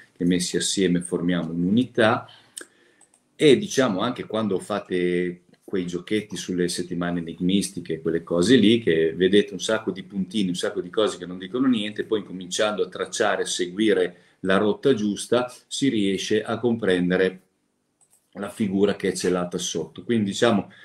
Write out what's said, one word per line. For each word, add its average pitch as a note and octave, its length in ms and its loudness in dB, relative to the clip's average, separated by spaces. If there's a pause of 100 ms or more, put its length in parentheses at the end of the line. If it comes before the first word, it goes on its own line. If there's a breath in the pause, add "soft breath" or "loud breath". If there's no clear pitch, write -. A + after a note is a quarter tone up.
(120 loud breath)
che - 120 -4
messi F2 320 0
assieme F2+ 440 2
formiamo E2+ 500 -2
un'unità. A2 800 2 (1080 loud breath)
E D3 220 8
diciamo G#2 440 0
anche A2 240 -4
quando G#2 340 -2
fate F2+ 840 -2 (300)
quei F#2 140 -2
giochetti F2+ 500 -4
sulle F2+ 320 -2
settimane F2 520 -4
enigmistiche, E2+ 800 -2
quelle E2 200 0
cose F2+ 340 4
lì, A2+ 240 6
che D#2+ 340 0
vedete F#2+ 400 2
un F2+ 40 -10
sacco A2 320 -2
di F#2+ 120 -6
puntini, F#2+ 460 -4
un F2+ 60 -2
sacco G2 280 -4
di F2 80 -12
cose G2+ 260 0
che F2 80 -14
non F2+ 140 -12
dicono F#2+ 280 -4
niente, G#2+ 380 0
poi G#2+ 140 -2
incominciando F#2 640 -4
a F2+ 60 -4
tracciare, F#2+ 560 -2
a - 20 -10
seguire F#2 720 0 (240 soft breath)
la F#2+ 180 2
rotta G#2+ 340 2
giusta, A2+ 580 -2 (160 loud breath)
si - 220 -2
riesce G#2+ 540 0
a A2+ 160 -4
comprendere F#2 800 2 (920)
la G2 180 -8
figura G2 460 0
che G2 120 -2
è F2+ 60 2
celata F2+ 420 -2
sotto. - 480 -8
Quindi G#2+ 280 0
diciamo G#2+ 380 2 (140)